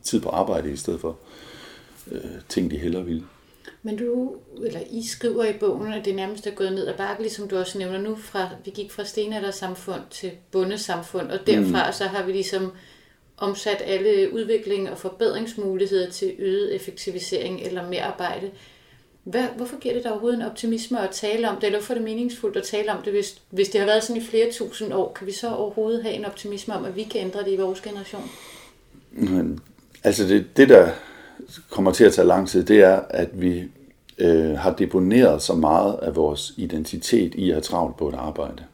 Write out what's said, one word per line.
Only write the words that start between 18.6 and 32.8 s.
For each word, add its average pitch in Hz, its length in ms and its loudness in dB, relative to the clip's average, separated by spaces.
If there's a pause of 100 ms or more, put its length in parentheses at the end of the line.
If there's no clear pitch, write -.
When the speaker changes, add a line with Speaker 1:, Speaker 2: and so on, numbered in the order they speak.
Speaker 2:
Hvad, 233 200 -2 (120)
hvorfor 247 220 -10
giver 240 160 -4
det 240 80 -4
dig 233 100 -4
overhovedet 233 260 -2
en 220 80 -6
optimisme 226 540 -4
at 190 100 -2
tale 220 400 -2
om 190 60 -4
det, - 80 -4
eller 208 140 0
hvorfor 226 160 -4
er 233 40 -2
det 226 60 -2
meningsfuldt 220 520 -4
at 196 60 -2
tale 208 300 -2
om 190 100 -6
det, 208 100 -4
hvis, 202 380 -2
hvis 190 180 0
det 202 120 2
har 202 60 2
været 214 160 4
sådan 226 200 -4
i - 20 -10
flere 226 280 2
tusind 208 400 -8
år? 185 200 0
Kan - 140 -12
vi 196 60 -6
så 233 220 -6
overhovedet 214 480 -2
have 220 120 -4
en 214 100 -8
optimisme 202 500 -8
om, 180 100 -6
at 185 120 -8
vi 208 60 -6
kan 214 180 -4
ændre 190 240 -6
det 196 80 0
i 190 40 0
vores 190 240 -2
generation? 202 500 -12 (840)
Speaker 1:
Men, 85 480 0 (440)
altså 101 240 4
det, 98 180 4 (100)
det, 135 120 10
der 92 200 12 (800)
kommer 95 220 2
til 113 120 8
at 101 80 10
tage 90 140 6
lang 92 220 4
tid, 90 160 2
det 104 180 10